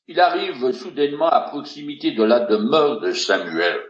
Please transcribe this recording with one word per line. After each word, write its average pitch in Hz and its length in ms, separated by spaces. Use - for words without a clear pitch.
il 160 100
arrive 131 540
soudainement 147 560
à - 140
proximité 147 680
de 110 140
la 120 160
demeure 120 600
de 90 120
Samuel. 87 760